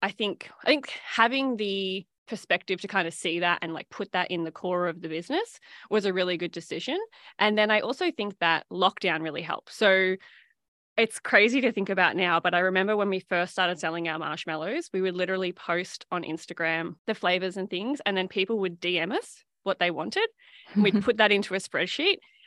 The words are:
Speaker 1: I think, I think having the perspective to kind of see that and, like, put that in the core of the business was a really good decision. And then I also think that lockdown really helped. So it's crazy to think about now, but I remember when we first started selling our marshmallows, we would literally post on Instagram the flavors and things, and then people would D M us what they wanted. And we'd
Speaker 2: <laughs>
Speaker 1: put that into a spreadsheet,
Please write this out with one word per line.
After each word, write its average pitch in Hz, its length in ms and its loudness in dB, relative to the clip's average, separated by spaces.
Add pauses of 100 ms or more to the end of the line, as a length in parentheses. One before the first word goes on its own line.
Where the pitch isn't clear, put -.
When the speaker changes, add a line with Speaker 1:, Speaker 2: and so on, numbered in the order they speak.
Speaker 1:
I 202 80 0
think, - 400 -6 (120)
I - 40 -2
think 285 220 2
having 247 680 0
the 196 480 -2 (220)
perspective 175 540 -2
to 202 60 -6
kind 180 200 0
of 165 60 -6
see 170 260 -4
that 175 220 2
and, 165 120 -6
like, - 160 -10
put - 240 -8
that 180 180 0
in 175 120 -2
the 160 80 -4
core 180 360 -2
of 170 140 -6
the 165 80 -8
business 254 500 -4 (300)
was 208 160 0
a 190 80 0
really 180 240 0
good 175 140 -4
decision. 175 460 -6 (400)
And 214 200 4
then 214 120 4
I 214 120 4
also 320 300 -2
think 208 280 -6
that 165 320 2
lockdown 180 500 0
really 156 200 -6
helped. - 320 -8
So 190 420 4 (800)
it's 226 240 0
crazy 226 420 4
to 262 100 2
think 196 180 -2
about 180 260 2
now, 175 240 2
but 170 140 2
I 175 60 4
remember 190 360 2
when 202 140 0
we 190 100 -2
first 180 320 -2
started 180 280 -2
selling 165 280 -4
our 160 120 -4
marshmallows, 165 760 -6
we 190 80 -2
would 185 140 -2
literally 185 360 -2
post - 600 -4
on 175 120 -4
Instagram 165 720 -4 (120)
the 214 80 -2
flavors 185 420 0
and 190 120 -6
things, 226 360 -6
and 202 100 0
then 185 120 0
people 196 320 -2
would 180 200 -4
D 175 200 -2
M 175 120 -2
us - 320 -8 (200)
what 196 160 -2
they 175 120 2
wanted. 220 360 -2 (460)
And 208 100 4
we'd 202 180 4
Speaker 2:
<laughs> - 0 -
Speaker 1:
put 214 160 0
that 214 140 6
into 202 240 2
a - 20 0
spreadsheet, 233 600 0 (280)